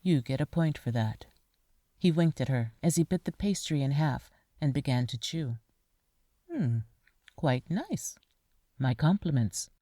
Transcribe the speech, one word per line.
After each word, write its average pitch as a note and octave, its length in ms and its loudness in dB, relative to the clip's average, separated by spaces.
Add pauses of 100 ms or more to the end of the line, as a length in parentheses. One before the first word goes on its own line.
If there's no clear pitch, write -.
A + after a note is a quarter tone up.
You E3 200 4
get C3 200 -2
a D3 40 2
point D#3+ 320 0
for - 140 -4
that. A2 340 -2 (720)
He F#3 140 2
winked E3 300 2
at B2 80 -2
her A#2+ 240 0 (100)
as D#3+ 120 2
he E3+ 80 4
bit F3+ 220 -2
the F3+ 60 -4
pastry F3+ 500 -2
in C3+ 100 0
half C#3+ 400 -2 (300)
and C#3+ 120 0
began B2+ 340 0
to B2 100 -6
chew. B2+ 400 -6 (920)
Hmm, C#3 280 0 (560)
quite B2+ 340 -2
nice. D4+ 480 -6 (600)
My C3 160 0
compliments. D3 760 0 (120)